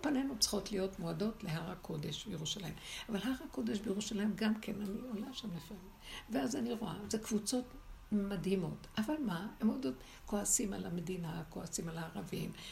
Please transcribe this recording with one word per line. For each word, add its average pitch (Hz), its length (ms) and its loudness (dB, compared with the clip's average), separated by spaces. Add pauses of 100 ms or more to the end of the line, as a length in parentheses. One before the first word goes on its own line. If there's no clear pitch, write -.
פנינו 277 380 2
צריכות - 320 4
להיות 190 280 2
מועדות 175 440 0
להר 165 280 0
הקודש 156 540 -4
בירושלים. 160 480 -4 (360)
אבל 202 140 2
הר 262 100 2 (160)
הקודש 226 300 0
בירושלים 208 560 2
גם 214 240 4
כן, - 160 -4
אני 208 240 -2 (100)
עולה 220 240 -4
שם - 140 -6 (100)
לפעמים. 180 260 -10 (460)
ואז 254 260 2
אני 233 180 2
רואה, 214 220 -2 (140)
זה 220 80 4
קבוצות 220 460 2 (480)
מדהימות. 190 760 2 (100)
אבל 262 180 4 (100)
מה? 185 220 2 (120)
הם 214 80 6
עוד 269 180 4 (400)
כועסים 202 480 4
על 185 120 -2
המדינה, 170 640 -2
כועסים 175 400 -4
על 160 80 -4
הערבים, 165 540 -4 (200)